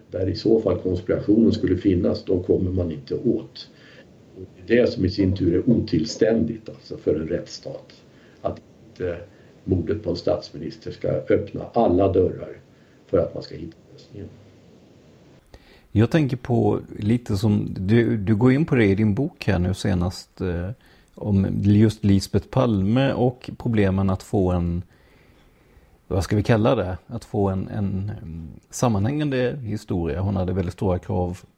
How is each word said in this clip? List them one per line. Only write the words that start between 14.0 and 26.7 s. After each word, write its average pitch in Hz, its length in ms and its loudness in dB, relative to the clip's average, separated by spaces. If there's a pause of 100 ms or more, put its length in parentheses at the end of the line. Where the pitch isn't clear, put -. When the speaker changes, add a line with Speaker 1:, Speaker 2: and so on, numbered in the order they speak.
Speaker 2:
Jag 113 140 4
tänker 135 260 2
på 107 440 0 (180)
lite 107 380 0
som, 104 420 0
du, 113 380 2
du 104 200 0
går 127 160 4
in 151 140 2
på 151 80 -2
det 117 100 4
i 98 100 4
din 104 200 2
bok - 320 -4
här 92 120 2
nu 90 160 0
senast, 92 680 -4
eh, 90 300 -4 (440)
om 98 320 0 (160)
just 104 420 4
Lisbeth 98 440 2
Palme 120 640 2
och - 460 -2
problemen 98 520 2
att 95 120 -2
få 92 280 0
en, 87 320 0 (1200)
vad 85 180 -2
ska 107 120 0
vi 104 60 2
kalla 117 320 2